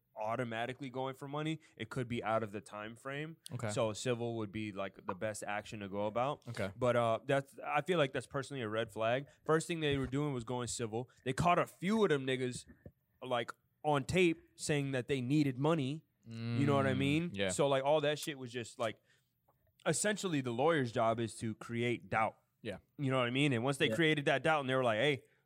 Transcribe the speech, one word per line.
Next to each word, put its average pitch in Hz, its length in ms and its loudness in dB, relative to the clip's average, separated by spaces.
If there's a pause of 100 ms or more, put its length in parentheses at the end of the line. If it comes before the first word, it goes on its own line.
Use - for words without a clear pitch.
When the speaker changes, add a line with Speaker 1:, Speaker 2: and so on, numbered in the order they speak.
(200)
Speaker 1:
automatically 120 680 -4
going 131 240 -4
for 139 140 -12
money. 156 320 -4 (160)
It 113 140 -8
could 123 180 -4
be 117 160 -4
out 110 180 2
of 107 80 -6
the 101 100 -8
time 107 360 -12
frame." 147 400 -10 (160)
Speaker 2:
Okay. 113 180 -4
Speaker 1:
So 113 220 0
civil 117 460 -2
would 107 120 -4
be, 107 220 -6
like, 98 220 -6 (120)
the 101 80 -6
best 104 320 -6
action 104 320 -6
to 101 100 -8
go 101 180 -2
about. 120 420 0
Speaker 2:
Okay. 107 280 -4
Speaker 1:
But, 120 200 2
uh, 113 320 2
that's, 139 260 0 (100)
I 147 180 0
feel 175 160 0
like 143 140 2
that's 131 140 -6
personally 135 360 -6
a 110 60 -2
red 110 220 -2
flag. 117 360 0 (180)
First 160 240 2
thing 175 100 -4
they 147 180 0
were 131 120 -2
doing 143 260 -2
was 120 80 -4
going 123 240 -4
civil. 117 420 -4 (140)
They 131 100 -2
caught 170 280 4
a 135 60 2
few 214 360 0
of 196 60 4
them 139 180 2
niggas, 127 380 -2 (580)
like, 120 300 -2 (320)
on 147 180 2
tape 165 400 2 (140)
saying 143 360 0
that 127 140 -2
they 139 140 0
needed 135 400 2
money. 151 420 0 (240)
You 117 400 0
know 143 80 6
what 135 120 4
I 131 80 2
Speaker 2:
Mm, 131 40 0
Speaker 1:
mean? 151 340 2
Speaker 2:
yeah. 98 180 0
Speaker 1:
So, 143 180 2
like, 135 160 4
all 151 160 6
that 147 180 2
shit 151 180 -6
was 131 140 -10
just, 120 300 -8
like, 110 160 0 (880)
essentially 185 540 0
the 127 100 -2
lawyer's 131 420 4
job 113 280 4
is 113 160 -2
to 113 180 -4
create 117 560 -2
doubt. 110 240 2 (280)
Speaker 2:
Yeah. 101 140 -8 (220)
Speaker 1:
You 139 120 0
know 131 80 2
what 123 80 4
I 120 40 0
mean? 135 220 2
And 113 100 2
once 135 140 0
they 143 140 2
Speaker 3:
Yeah. 110 40 0
Speaker 1:
created 156 300 2
that 139 180 2
doubt 160 180 2
and 131 100 -4
they 131 40 2
were 131 100 2
like, 110 140 4
"Hey, 139 240 2 (240)